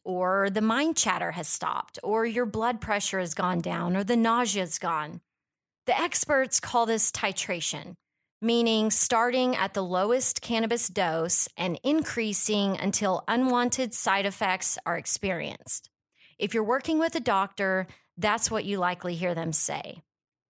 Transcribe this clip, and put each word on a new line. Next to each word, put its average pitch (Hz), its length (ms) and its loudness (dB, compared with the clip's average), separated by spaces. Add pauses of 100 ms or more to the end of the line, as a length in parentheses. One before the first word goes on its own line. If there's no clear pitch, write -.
or 185 460 0
the 196 100 -2
mind 254 380 2
chatter 175 340 0
has 165 160 -4
stopped, - 560 -4
or 220 220 2
your 240 200 0
blood 226 360 -2
pressure 202 380 -2
has 175 140 -2
gone 180 280 0
down, 175 340 -2
or 196 80 0
the 240 140 2
nausea's 226 600 2
gone. 165 440 -4 (640)
The - 120 2
experts 277 640 2
call 233 260 0
this 220 280 2
titration, 180 800 -4 (480)
meaning 226 500 4
starting 247 640 2
at 196 180 0
the 196 100 -2
lowest 196 580 0
cannabis 226 480 0
dose 170 640 0
and 175 260 -4
increasing 214 960 0
until 196 520 0
unwanted 247 640 0
side 196 320 2
effects 190 600 -2
are 170 120 -2
experienced. - 920 -6 (480)
If 202 160 -4
you're 220 120 2
working 269 340 0
with 330 160 0
a 294 60 -4
doctor, 190 640 0 (300)
that's 214 340 0
what 220 140 0
you 202 120 -2
likely 180 380 -2
hear 175 180 0
them 165 200 -4
say. - 480 -2 (500)